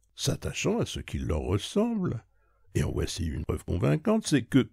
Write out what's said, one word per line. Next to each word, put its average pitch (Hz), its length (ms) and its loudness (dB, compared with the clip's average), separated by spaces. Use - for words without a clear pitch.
s'attachant - 640 -2
à - 80 0
ce - 120 -8
qui - 200 -6
leur 78 220 0
ressemble. 180 840 0
Et - 100 2
en 71 60 0
voici 76 380 -2
une - 180 -4
preuve - 180 -2
convaincante, 156 640 0
c'est 139 160 4
que 120 320 4